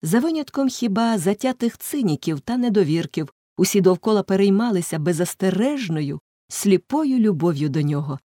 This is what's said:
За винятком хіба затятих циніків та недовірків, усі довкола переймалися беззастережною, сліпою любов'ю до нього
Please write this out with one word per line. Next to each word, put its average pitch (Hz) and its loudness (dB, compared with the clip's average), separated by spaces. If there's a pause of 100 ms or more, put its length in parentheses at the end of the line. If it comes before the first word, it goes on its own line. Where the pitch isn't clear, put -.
За 196 2
винятком 285 -2
хіба 226 0
затятих 226 -2
циніків 160 -2
та 240 -6
недовірків, 165 0 (240)
усі 185 2
довкола 190 2
переймалися 196 0
беззастережною, 180 -2 (280)
сліпою 262 2
любов'ю 165 2
до 147 0
нього 143 -4 (140)